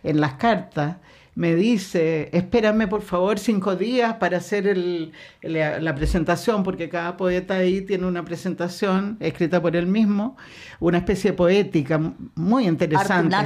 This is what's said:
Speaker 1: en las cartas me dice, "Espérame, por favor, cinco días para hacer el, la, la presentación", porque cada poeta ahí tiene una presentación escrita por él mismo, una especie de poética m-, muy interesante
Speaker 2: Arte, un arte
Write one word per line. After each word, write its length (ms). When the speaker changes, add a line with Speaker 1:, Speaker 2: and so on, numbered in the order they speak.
Speaker 1:
en 200
las 120
cartas 640
me 200
dice, 800
"Espérame, 560
por 120
favor, 380
cinco 380
días 380
para 240
hacer 280
el, 460
la, 380
la 160
presentación", 680
porque 240
cada 280
poeta 380
ahí 280
tiene 240
una 180
presentación 960
escrita 420
por 140
él 100
mismo, 500
una 180
especie 320
de 60
poética 580
m-, 200
muy 320
interesante 480
Speaker 2:
Arte, 140
un 60
arte 120